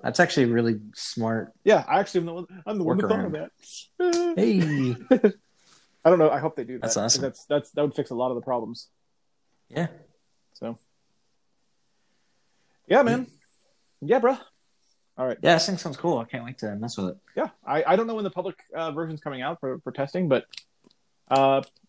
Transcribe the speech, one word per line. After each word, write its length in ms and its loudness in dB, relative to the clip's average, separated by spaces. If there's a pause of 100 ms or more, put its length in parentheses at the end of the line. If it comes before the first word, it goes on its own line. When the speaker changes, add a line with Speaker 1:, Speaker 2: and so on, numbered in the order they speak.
Speaker 1:
That's 180 -2
actually 320 4
really 260 2 (160)
smart. 600 -4 (100)
Speaker 2:
Yeah, 240 6
I 120 2
actually 200 -2
am 60 -6
the 80 -8
one, 320 -14
I'm 100 -6
the 80 -2
one 140 2
that 100 0
thought 160 0
of 80 -6
Speaker 1:
Workaround. 180 -8 (480)
Speaker 2:
that. 380 0
Speaker 1:
Hey. 1000 2
Speaker 2:
<laughs> 640 -20
I 60 8
don't 100 6
know. 100 6
I 80 0
hope 160 -4
they 80 -8
do 120 -10
that, 80 -8
Speaker 1:
That's 120 -2
Speaker 2:
'cause 100 0
Speaker 1:
awesome. 180 0
Speaker 2:
that's, 240 -6
that's, 260 -2
that 100 0
would 120 0
fix 160 -6
a 40 -8
lot 160 -2
of 60 -4
the 60 -6
problems. 480 -6 (800)
Speaker 1:
Yeah. 180 -4 (640)
Speaker 2:
So. 260 -10 (2000)
Yeah, 140 6
man. 240 2 (760)
Yeah, 200 2
bro. 160 2 (800)
All 80 -2
right. 160 -4
Speaker 1:
Yeah, 120 6
this 120 2
thing 120 -4
sounds 180 -8
cool. 220 0
I 60 -4
can't 200 -10
wait 140 -14
to 180 -6
mess 200 -8
with 140 -4
it. 60 -12 (200)
Speaker 2:
Yeah, 120 -2 (180)
I, 200 0
I 100 6
don't 100 0
know 80 -6
when 100 -6
the 60 -4
public, 260 -8 (180)
uh, 180 -6
version's 280 -8
coming 220 -8
out 180 -6
for, 200 -6
for 120 -10
testing, 360 -4
but, 160 2 (840)
uh, 340 4 (260)